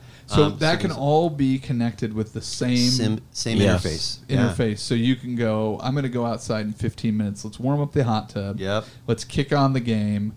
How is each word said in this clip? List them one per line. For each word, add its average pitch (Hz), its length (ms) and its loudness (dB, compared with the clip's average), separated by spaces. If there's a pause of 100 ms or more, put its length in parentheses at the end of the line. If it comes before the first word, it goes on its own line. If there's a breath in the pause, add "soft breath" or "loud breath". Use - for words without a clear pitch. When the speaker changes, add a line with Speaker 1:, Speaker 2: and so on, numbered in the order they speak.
(260 loud breath)
Speaker 1:
So - 180 4
Speaker 2:
Um, 147 160 -2
Speaker 1:
that 156 160 2
Speaker 2:
so 175 40 -4
Speaker 1:
can 190 100 0
Speaker 2:
there's - 80 -6
Speaker 1:
all 151 300 4
be 135 300 2
connected 117 560 -2
with 110 180 -4
the 110 80 -8
same - 360 -2
Speaker 2:
Sim-, 123 440 2 (120)
same 110 260 -2
Speaker 3:
Yes. 92 260 4
Speaker 2:
interface. - 340 -4 (100)
Yeah. 123 200 4
Speaker 1:
interface. 110 300 0
So - 160 -2
you 120 200 4
can 123 220 -6
go, 110 460 0
"I'm 127 120 -2
gonna 139 140 -2
go 120 160 -2
outside 110 400 -4
in 107 80 -4
fifteen 110 460 -2
minutes. 101 260 -2
Let's 107 160 -12
warm 139 220 0
up 143 100 -4
the 139 120 2
hot 117 260 -2
tub. 98 280 -4
Speaker 2:
Yep. 101 280 -2 (200 loud breath)
Speaker 1:
Let's 117 180 -2
kick - 280 -2
on 135 220 4
the 131 60 0
game. 104 560 0